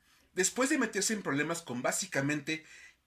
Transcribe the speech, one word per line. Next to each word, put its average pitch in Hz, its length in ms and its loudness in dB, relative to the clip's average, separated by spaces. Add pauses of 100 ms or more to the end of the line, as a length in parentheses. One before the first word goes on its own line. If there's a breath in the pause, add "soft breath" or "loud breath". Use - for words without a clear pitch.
(340)
después 226 360 2
de 302 100 4
meterse 220 340 2
en 202 80 -2
problemas 151 400 0
con 123 220 -6
básicamente 143 800 0 (420 soft breath)